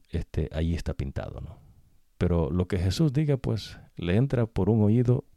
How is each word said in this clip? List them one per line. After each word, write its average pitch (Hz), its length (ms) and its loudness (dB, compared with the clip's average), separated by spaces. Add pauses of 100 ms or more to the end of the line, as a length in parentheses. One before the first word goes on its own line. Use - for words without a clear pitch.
este, - 420 -6
allí 82 240 -2
está - 180 -4
pintado, - 480 -8
¿no? - 160 -14 (600)
Pero 85 320 2
lo 90 180 0
que 101 100 -2
Jesús 95 360 2
diga, 143 240 0
pues, - 420 -6 (160)
le 87 220 0
entra 120 280 2
por 95 240 0
un 110 120 4
oído 120 420 4 (120)